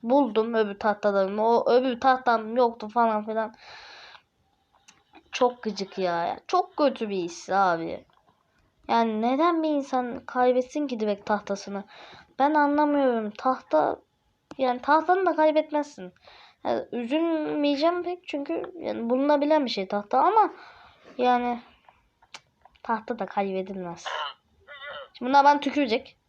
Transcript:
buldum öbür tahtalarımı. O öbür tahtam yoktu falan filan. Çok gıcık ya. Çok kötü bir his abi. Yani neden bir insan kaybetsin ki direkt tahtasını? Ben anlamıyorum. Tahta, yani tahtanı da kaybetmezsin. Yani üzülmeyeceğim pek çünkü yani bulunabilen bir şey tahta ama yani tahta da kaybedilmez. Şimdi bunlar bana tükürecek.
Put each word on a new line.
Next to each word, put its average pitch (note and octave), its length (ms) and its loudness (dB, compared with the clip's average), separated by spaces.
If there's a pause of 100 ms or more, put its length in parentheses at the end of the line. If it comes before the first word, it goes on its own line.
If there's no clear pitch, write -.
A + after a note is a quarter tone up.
buldum A#3 500 2
öbür G3+ 260 0
tahtalarımı. G#3 680 0
O A#3 240 4
öbür B3 280 2
tahtam A#3 560 2
yoktu A#3 320 0
falan G#3+ 380 0
filan. A3 280 -4 (1800)
Çok B3 320 0
gıcık G3 340 -8
ya. E3+ 500 -2
Çok F#4 300 -2
kötü B3+ 320 0
bir G3+ 80 -4
his E3+ 320 -8
abi. F3 560 0 (840)
Yani A3+ 340 2
neden D#4+ 420 2
bir D#4 60 0
insan C4+ 560 -4
kaybetsin B3+ 640 0
ki A#3+ 120 -6
direkt G#3 260 -2
tahtasını? G3+ 580 -4 (560)
Ben C#4+ 140 2
anlamıyorum. C#4+ 800 2
Tahta, C4 680 -2 (580)
yani B3 240 -2
tahtanı D#4+ 440 2
da E4 100 2
kaybetmezsin. D4+ 800 0 (500)
Yani - 280 -2
üzülmeyeceğim D4+ 1120 0
pek F4 240 -8
çünkü D4+ 480 -6
yani A3+ 340 -6
bulunabilen D4 560 2
bir A#3 40 -4
şey G3 180 -4
tahta G#3 320 -2
ama F#4+ 340 4 (640)
yani A#3+ 440 0 (1200)
tahta A3+ 360 -6
da G3 60 -4
kaybedilmez. F#3+ 800 -6 (1080)
Şimdi B3 160 -6
bunlar C#4 140 6
bana D4 160 6
tükürecek. C4+ 580 -2 (120)